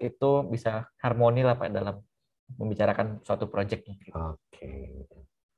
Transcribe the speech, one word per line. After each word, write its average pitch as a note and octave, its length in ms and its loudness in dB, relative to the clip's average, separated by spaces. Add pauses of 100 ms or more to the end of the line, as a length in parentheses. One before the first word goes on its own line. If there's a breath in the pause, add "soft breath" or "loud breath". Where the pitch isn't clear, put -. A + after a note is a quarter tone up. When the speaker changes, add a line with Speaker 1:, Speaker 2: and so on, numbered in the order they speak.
Speaker 1:
itu C#3 460 2
bisa A2+ 400 -4 (100)
harmoni A#2+ 460 4
lah, A#2+ 100 6
Pak, - 140 -4
dalam G2+ 320 -4 (580)
membicarakan G#2+ 640 0
suatu G2+ 240 -2
project. G2+ 400 -4 (240)
Speaker 2:
Oke. C#2 960 -10 (520)